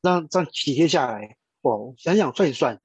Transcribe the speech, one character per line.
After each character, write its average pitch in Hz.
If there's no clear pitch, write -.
那 180
这 165
样 156
几 -
天 156
下 143
来， 107
哇， 113
想 175
想 156
算 185
一 -
算 120